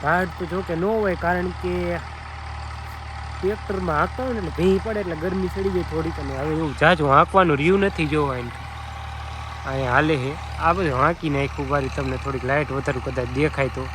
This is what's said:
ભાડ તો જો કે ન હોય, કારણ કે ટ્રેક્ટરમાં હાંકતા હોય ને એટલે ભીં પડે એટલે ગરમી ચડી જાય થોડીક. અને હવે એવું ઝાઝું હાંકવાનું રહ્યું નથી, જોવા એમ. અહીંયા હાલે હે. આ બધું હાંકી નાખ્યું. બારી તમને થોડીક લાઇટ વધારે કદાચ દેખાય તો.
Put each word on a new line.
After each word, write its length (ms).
ભાડ 360
તો 60
જો 220
કે 80
ન 80
હોય, 320
કારણ 360
કે 100
ટ્રેક્ટરમાં 580
હાંકતા 260
હોય 100
ને 60
એટલે 180
ભીં 260
પડે 160
એટલે 160
ગરમી 320
ચડી 280
જાય 160
થોડીક. 280
અને 180
હવે 160
એવું 260
ઝાઝું 300
હાંકવાનું 480
રહ્યું 220
નથી, 260
જોવા 320
એમ. 140
અહીંયા 280
હાલે 240
હે. 140
આ 140
બધું 260
હાંકી 300
નાખ્યું. 400
બારી 260
તમને 220
થોડીક 260
લાઇટ 280
વધારે 280
કદાચ 360
દેખાય 400
તો. 80